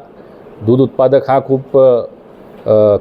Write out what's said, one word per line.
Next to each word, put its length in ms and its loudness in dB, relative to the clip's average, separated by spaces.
दूध 140 0
उत्पादक 500 0
हा 100 0
खूप, 380 -4
अ, 1200 -2